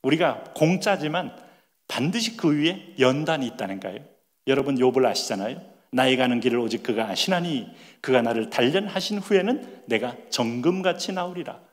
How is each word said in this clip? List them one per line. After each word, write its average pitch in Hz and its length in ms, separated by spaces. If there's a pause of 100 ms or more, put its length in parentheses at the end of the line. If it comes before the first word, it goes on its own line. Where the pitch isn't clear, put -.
우리가 139 420 (100)
공짜지만 170 760 (540)
반드시 220 500
그 151 200
위에 165 420
연단이 139 480
있다는 98 320
거예요. 92 220 (460)
여러분, 135 300
욥을 131 280
아시잖아요. 107 560 (300)
"나의 131 260
가는 123 240
길을 120 180
오직 113 240
그가 113 260
아시나니 165 600 (320)
그가 127 220
나를 113 280
단련하신 190 680
후에는 196 680
내가 120 300 (140)
정금같이 175 800
나오리라." 180 480 (120)